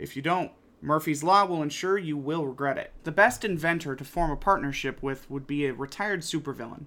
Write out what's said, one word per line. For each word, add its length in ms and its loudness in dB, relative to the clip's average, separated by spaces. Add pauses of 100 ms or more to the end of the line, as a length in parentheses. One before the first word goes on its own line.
If 160 -10
you 60 -6
don't, 280 0 (300)
Murphy's 420 0
Law 220 8
will 180 0
ensure 340 0
you 200 -2
will 280 -2
regret 320 -2
it. 160 -8 (120)
The 80 -4
best 320 6
inventor 500 0
to 100 -8
form 280 0
a 40 -2
partnership 640 0
with 300 -6
would 160 -6
be 200 0
a 60 0
retired 500 -4
supervillain. 640 -6